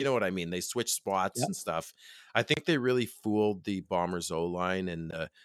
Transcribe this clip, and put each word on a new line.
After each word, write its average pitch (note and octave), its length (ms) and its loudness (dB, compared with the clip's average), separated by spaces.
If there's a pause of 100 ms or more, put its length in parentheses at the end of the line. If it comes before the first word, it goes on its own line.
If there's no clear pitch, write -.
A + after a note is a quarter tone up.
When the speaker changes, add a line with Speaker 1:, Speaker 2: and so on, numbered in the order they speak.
Speaker 1:
know C3+ 100 2
what A2+ 100 2
I F#2 60 2
mean? F2+ 220 -2
They F2+ 100 -2
switch - 320 -2
spots G2 480 0
Speaker 2:
Yep. C#3 60 0
Speaker 1:
and F#2+ 80 -4
stuff. - 380 -4 (400)
I A#2 100 4
think - 220 0
they E3 120 4
really B2+ 300 2
fooled G#2 580 0
the G2 160 -2
Bombers F2 500 -2
O-line, F2+ 560 0
and, E2 240 -6
uh, D#2+ 160 -6 (180)